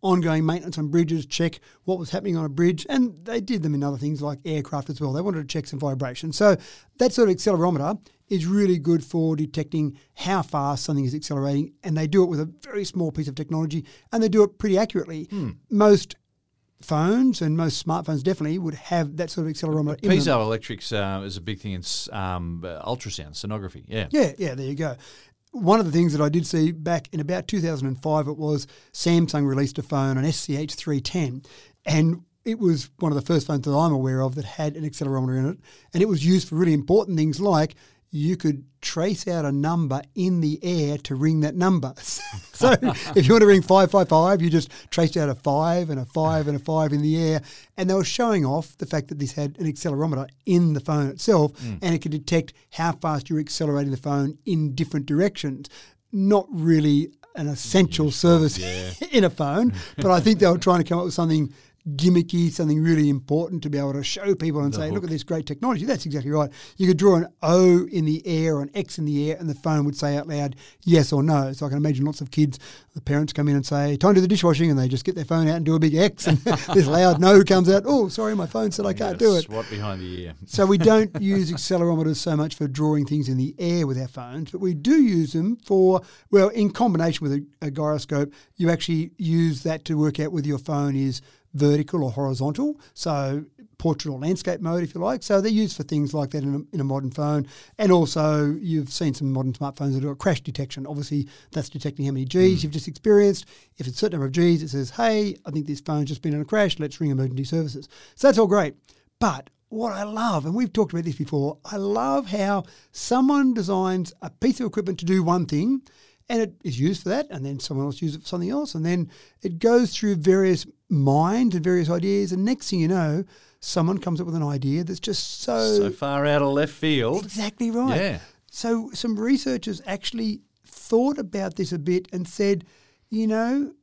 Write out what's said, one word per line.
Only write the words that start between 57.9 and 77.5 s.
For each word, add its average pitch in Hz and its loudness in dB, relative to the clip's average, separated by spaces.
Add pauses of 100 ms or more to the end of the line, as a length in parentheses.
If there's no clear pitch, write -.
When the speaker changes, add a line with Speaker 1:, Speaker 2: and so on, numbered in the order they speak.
Speaker 2:
Useful, 170 2
Speaker 1:
service 156 4
Speaker 2:
yeah. 92 -8
Speaker 1:
<laughs> - -8
in 226 6
a 175 4
phone, 160 0 (240)
but 180 2
I 175 6
think 214 4
they 196 6
were 175 6
trying 180 4
to - 0
come 170 0
up 180 -4
with 165 -4
something 156 0 (440)
gimmicky, 170 2
something 156 0
really 156 4
important 147 -2
to 151 -6
be 143 -4
able 139 -2
to 139 -6
show 196 0
people 151 -2
and 143 0
Speaker 2:
The 117 -4
Speaker 1:
say, 156 -2
"Look 175 -4
Speaker 2:
hook. - -10
Speaker 1:
at 165 -8
this 160 -4
great 160 -6
technology." 185 -4
That's 247 -2
exactly 139 -4
right. 147 0 (280)
You 190 2
could 180 4
draw 185 6
an 170 2 (160)
O 180 6
in 160 -2
the 156 -2
air 160 0
or 143 -2
an 139 -8
X - -6
in 160 -4
the 147 0
air, 151 -4
and 170 -6
the 139 -4
phone 151 0
would 143 -2
say 143 -2
out 147 -4
loud, 143 -4 (260)
"Yes" 160 6
or 143 2
"No." 143 2
So 139 -8
I - -4
can 139 -4
imagine 147 0
lots 151 -6
of 135 -10
kids, 147 2 (360)
the - -12
parents 143 -2
come 147 0
in 143 2
and 135 0
say, 143 -2
"Time 196 6
to 185 6
do - 4
the 180 2
dishwashing," 170 4
and 135 4
they 127 2
just 127 -4
get 185 -2
their 160 -6
phone 165 2
out 160 2
and 165 -2
do 160 2
a 160 2
big 156 4
X, 190 2
and 156 4
<laughs> - -2
this 180 6
loud 165 4
"No" 196 10
comes 185 4